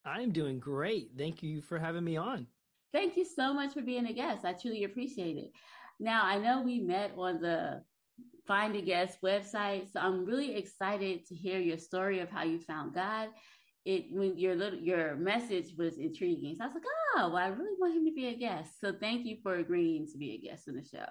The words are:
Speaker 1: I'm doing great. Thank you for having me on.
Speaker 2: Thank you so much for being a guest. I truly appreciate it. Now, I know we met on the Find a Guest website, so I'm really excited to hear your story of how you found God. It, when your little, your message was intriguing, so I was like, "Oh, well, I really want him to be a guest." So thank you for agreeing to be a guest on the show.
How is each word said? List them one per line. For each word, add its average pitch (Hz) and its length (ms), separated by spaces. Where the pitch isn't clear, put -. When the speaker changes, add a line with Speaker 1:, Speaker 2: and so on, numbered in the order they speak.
Speaker 1:
I'm 202 280
doing 139 280
great. 143 560
Thank 156 260
you 156 200
for 170 160
having 165 260
me 165 120
on. 180 300
Speaker 2:
Thank 349 240
you 359 80
so 269 280
much 277 220
for 285 80
being 240 240
a 233 60
guest. 233 320
I 180 80
truly 214 320
appreciate 196 520
it. - 140
Now, 220 260
I 196 140
know 247 240
we 247 180
met 196 360
on 180 240
the 165 420
Find 208 300
a 196 60
Guest 180 400
website, 196 720
so - 80
I'm 185 240
really 254 320
excited 196 720
to 180 80
hear 180 240
your 165 200
story 185 420
of 175 100
how 185 140
you 165 160
found 156 340
God. 220 340
It, 190 260
when 190 280
your 185 160
little, 190 240
your 160 380
message 196 600
was 165 220
intriguing, 156 580
so 226 80
I - 40
was 277 60
like, 330 100
"Oh, 196 120
well, 165 80
I 185 120
really 359 300
want 359 180
him 320 100
to 320 60
be 262 160
a 240 80
guest." 202 440
So 196 120
thank 240 340
you 214 160
for 190 140
agreeing 165 560
to 135 60
be 139 140
a 110 60
guest - 300
on 120 80
the 139 80
show. - 260